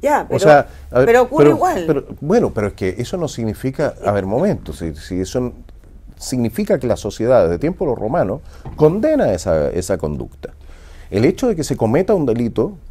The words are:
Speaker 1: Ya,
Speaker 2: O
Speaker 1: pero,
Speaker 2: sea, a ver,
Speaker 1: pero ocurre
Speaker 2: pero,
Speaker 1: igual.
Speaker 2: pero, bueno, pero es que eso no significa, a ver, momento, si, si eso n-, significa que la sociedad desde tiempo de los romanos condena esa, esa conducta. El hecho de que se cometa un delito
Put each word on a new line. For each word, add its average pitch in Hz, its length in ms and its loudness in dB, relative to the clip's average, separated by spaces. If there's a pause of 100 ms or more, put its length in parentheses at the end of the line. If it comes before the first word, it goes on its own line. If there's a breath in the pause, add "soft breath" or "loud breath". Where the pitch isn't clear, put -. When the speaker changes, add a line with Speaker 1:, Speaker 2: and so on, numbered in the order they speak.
Speaker 1:
Ya, 269 220 0
Speaker 2:
O - 60 -10
Speaker 1:
pero, - 120 -2
Speaker 2:
sea, 147 260 8 (240 loud breath)
a 120 80 0
ver, 131 80 6
Speaker 1:
pero 240 160 6
ocurre 254 220 4
Speaker 2:
pero, 220 120 6
Speaker 1:
igual. 311 300 0
Speaker 2:
pero, 139 180 0 (160)
bueno, 160 320 2
pero 104 160 -2
es 95 40 -6
que 92 260 -4
eso 120 180 -6
no 170 120 -4
significa, 123 680 -4 (100)
a 104 60 0
ver, 101 160 0
momento, 127 460 -2
si, 76 240 -8
si 90 240 -6
eso 92 180 -4
n-, 123 140 -4 (640)
significa 135 640 -2
que 127 80 -4
la 104 80 0
sociedad 110 480 2
desde 85 160 0
tiempo 185 240 -4
de 143 80 -2
los 110 80 -4
romanos 120 400 -2 (340 loud breath)
condena 208 580 2
esa, 80 380 0
esa 90 280 -4
conducta. 71 520 -8 (600 soft breath)
El 98 140 0
hecho 349 220 2
de 226 80 0
que 165 80 -6
se 135 140 -4
cometa 139 380 0
un 160 120 0
delito 120 460 -2 (180)